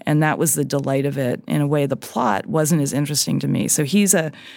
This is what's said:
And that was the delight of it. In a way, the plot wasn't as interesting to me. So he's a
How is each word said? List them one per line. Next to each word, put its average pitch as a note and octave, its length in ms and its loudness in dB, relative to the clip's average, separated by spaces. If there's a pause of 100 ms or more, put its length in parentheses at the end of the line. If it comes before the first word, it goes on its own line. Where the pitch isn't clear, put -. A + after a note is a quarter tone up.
And D3+ 180 2
that D#3 160 0
was - 160 2
the C#3+ 100 0
delight C3+ 400 -2
of C#3+ 120 -4
it. B2+ 280 -2
In D3+ 160 0
a C#3+ 60 2
way, C#3+ 180 2
the C#3 120 -2
plot - 500 -2
wasn't D#3 340 2
as A#2 120 -2
interesting C#3+ 460 -2
to C#3+ 80 -2
me. - 200 0
So - 160 0
he's F#3+ 300 2
a D#3+ 180 0 (260)